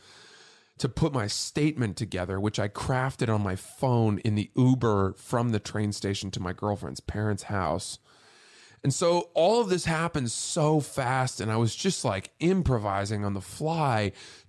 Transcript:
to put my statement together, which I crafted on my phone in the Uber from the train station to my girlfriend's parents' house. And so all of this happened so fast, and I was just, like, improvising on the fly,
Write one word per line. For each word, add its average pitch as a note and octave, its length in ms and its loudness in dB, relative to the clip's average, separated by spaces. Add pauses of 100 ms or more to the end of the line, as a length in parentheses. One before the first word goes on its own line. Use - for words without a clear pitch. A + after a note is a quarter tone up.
(800)
to C3+ 100 0
put D3+ 240 0
my A2+ 140 0
statement D3 680 -2
together, F#2+ 440 -4
which G#2+ 180 -2
I G#2 100 0
crafted B2+ 640 -2
on G#2 100 2
my F#2+ 120 -2
phone A2+ 680 0
in G#2+ 140 0
the G#2 220 0
Uber A2+ 640 4
from A#2+ 320 0
the G#2+ 100 2
train G#2 320 -2
station G2+ 400 -4
to - 80 -4
my F2+ 120 -4
girlfriend's F#2+ 480 -4
parents' G#2 440 -2
house. F2+ 540 -2 (840)
And C3+ 100 2
so E3+ 420 2
all G3+ 280 6
of G3 80 0
this F3+ 160 0
happened D#3+ 440 0
so D#3 500 2
fast, C3 600 -2
and G#2 100 -2
I A2 60 2
was A2+ 180 2
just, - 300 -2
like, G2 340 -2
improvising G#2+ 840 0
on G2+ 80 0
the G2 80 -4
fly, C#3 720 0 (360)